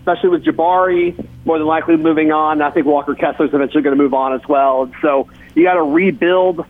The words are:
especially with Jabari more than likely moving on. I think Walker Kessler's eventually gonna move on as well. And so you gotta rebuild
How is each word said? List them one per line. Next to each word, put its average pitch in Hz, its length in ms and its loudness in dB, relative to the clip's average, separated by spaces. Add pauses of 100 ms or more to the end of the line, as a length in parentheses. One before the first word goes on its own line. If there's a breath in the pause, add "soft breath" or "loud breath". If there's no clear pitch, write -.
especially 180 280 -2
with 170 160 0
Jabari 175 680 0 (320)
more 160 120 0
than 156 80 -2
likely 160 300 0
moving 156 340 2
on. 156 300 0
I 147 100 0
think 147 140 -2
Walker 143 300 0
Kessler's 151 400 -2
eventually 139 280 0
gonna 139 140 0
move 139 160 2
on 131 220 -2
as 131 120 -8
well. 139 380 2
And 127 160 -14
so 139 280 0 (260 loud breath)
you 160 80 4
gotta 180 200 2
rebuild 175 880 0